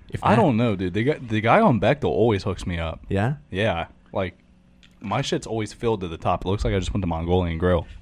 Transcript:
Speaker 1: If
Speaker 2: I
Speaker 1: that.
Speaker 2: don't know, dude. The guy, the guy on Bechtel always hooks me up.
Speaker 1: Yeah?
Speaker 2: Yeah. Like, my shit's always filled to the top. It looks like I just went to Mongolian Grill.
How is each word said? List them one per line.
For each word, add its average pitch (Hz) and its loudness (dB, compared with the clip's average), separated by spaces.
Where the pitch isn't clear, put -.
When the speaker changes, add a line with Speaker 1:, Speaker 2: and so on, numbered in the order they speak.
Speaker 1:
If - -10
Speaker 2:
I 139 4
Speaker 1:
that. - 4
Speaker 2:
don't 143 4
know, 117 2
dude. 92 -4
The 104 0
guy, 147 0
the 110 -2
guy 123 6
on 165 4
Bechtel 131 2
always 95 2
hooks - -6
me 85 -4
up. 80 -6
Speaker 1:
Yeah? 104 0
Speaker 2:
Yeah. 90 -2
Like, 95 -4
my 104 -2
shit's 147 -4
always 110 -4
filled 113 0
to 90 -6
the 82 -8
top. 90 0
It 87 -2
looks 98 -2
like 113 0
I 98 2
just 90 -4
went 104 -2
to 92 -2
Mongolian 85 0
Grill. 90 2